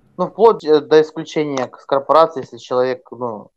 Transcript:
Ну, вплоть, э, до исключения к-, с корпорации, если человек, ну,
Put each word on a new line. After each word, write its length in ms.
Ну, 80
вплоть, 360
э, 180
до 200
исключения 640
к-, 140
с 60
корпорации, 560
если 160
человек, 520
ну, 460